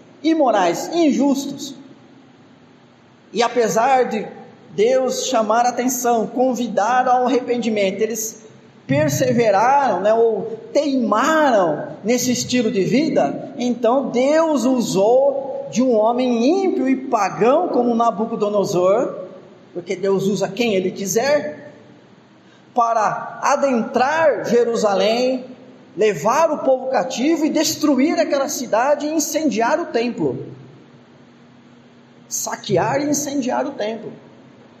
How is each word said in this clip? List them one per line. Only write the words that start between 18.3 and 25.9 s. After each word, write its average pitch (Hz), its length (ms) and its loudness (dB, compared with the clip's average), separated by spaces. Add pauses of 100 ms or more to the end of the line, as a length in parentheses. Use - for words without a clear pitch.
porque 175 220 -8
Deus 196 320 0
usa 196 220 -2
quem 233 260 -2
ele 185 160 0
quiser, 254 840 -2 (1000)
para 226 680 0
adentrar 262 1080 0
Jerusalém, 233 1000 0 (480)